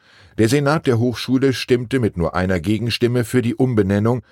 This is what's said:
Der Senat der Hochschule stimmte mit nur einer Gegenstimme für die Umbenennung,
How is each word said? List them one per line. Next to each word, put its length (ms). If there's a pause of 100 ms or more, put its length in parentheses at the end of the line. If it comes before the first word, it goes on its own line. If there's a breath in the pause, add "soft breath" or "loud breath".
(380 soft breath)
Der 120
Senat 360
der 140
Hochschule 540
stimmte 480
mit 160
nur 180
einer 240
Gegenstimme 640
für 180
die 140
Umbenennung, 680 (100)